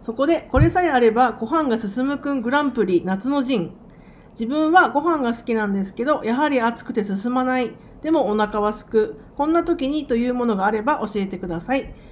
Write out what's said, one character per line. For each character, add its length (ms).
そ 120
こ 120
で、 260
こ 80
れ 100
さ 140
え 60
あ 100
れ 120
ば 200
ご 140
飯 240
が 80
進 300
む 100
く 160
ん 80
グ 100
ラ 100
ン 100
プ 140
リ 200
夏 240
の 120
陣。 320
自 120
分 280
は 160
ご 100
飯 240
が 100
好 100
き 120
な 100
ん 80
で 120
す 80
け 100
ど、 220
や 100
は 140
り 100
暑 240
く 80
て 140
進 280
ま 120
な 160
い。 100
で 100
も 180
お 60
腹 240
は 140
す 120
く。 360
こ 80
ん 80
な 100
時 240
に 200
と 80
い 120
う 60
も 120
の 120
が 80
あ 60
れ 100
ば 260
教 140
え 40
て 120
く 100
だ 140
さ 160
い。 160